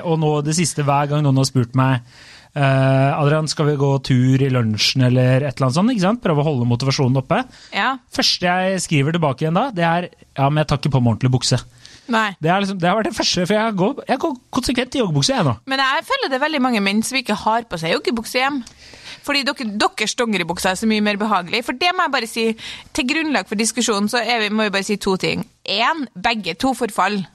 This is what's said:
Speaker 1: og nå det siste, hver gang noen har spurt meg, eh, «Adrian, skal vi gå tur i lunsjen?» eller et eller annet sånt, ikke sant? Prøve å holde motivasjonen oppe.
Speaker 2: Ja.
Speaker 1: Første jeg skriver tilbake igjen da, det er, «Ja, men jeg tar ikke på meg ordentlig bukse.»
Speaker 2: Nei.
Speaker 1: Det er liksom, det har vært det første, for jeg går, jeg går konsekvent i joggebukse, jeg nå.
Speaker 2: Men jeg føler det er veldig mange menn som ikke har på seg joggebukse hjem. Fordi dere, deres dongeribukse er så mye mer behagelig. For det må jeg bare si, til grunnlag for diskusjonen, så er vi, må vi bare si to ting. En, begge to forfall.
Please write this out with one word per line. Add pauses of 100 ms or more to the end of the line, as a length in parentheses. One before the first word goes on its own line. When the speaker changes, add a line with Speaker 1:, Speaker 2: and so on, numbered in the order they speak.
Speaker 1:
og
nå (100)
det
siste,
hver
gang
noen
har
spurt
meg, (480)
eh,
«Adrian,
skal
vi
gå (100)
tur
i
lunsjen?»
eller
et
eller
annet
sånt,
ikke
sant?
Prøve
å
holde
motivasjonen
oppe. (260)
Speaker 2:
Ja. (180)
Speaker 1:
Første
jeg
skriver
tilbake
igjen
da,
det
er, (260)
«Ja,
men
jeg
tar
ikke
på
meg
ordentlig
bukse.» (500)
Speaker 2:
Nei. (100)
Speaker 1:
Det
er
liksom,
det
har
vært
det
første,
for
jeg
går, (100)
jeg
går (200)
konsekvent
i
joggebukse,
jeg
nå. (180)
Speaker 2:
Men
jeg
føler
det
er
veldig
mange
menn
som
ikke
har
på
seg
joggebukse
hjem. (680)
Fordi
dere, (120)
deres
dongeribukse
er
så
mye
mer
behagelig.
For
det
må
jeg
bare
si, (480)
til
grunnlag
for
diskusjonen,
så
er
vi,
må
vi
bare
si
to
ting. (180)
En, (240)
begge
to
forfall. (140)